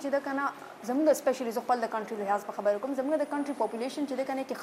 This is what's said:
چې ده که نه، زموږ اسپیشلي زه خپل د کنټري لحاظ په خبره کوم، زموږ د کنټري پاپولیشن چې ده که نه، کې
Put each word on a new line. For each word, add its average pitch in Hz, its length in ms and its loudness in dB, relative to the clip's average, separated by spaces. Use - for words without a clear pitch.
چې 277 120 -2
ده 269 120 2
که 277 140 -2
نه، 285 40 2
زموږ 294 260 4
اسپیشلي 247 420 0
زه 226 100 -2
خپل 240 200 2
د 220 80 -6
کنټري 214 260 -4
لحاظ 202 300 2
په - 80 -6
خبره 208 260 2
کوم، 269 160 -2
زموږ 294 220 2
د 285 100 -2
کنټري 285 300 -2
پاپولیشن 240 420 -2
چې 277 140 -2
ده 269 100 0
که 269 40 -2
نه، 262 160 -2
کې 240 140 -4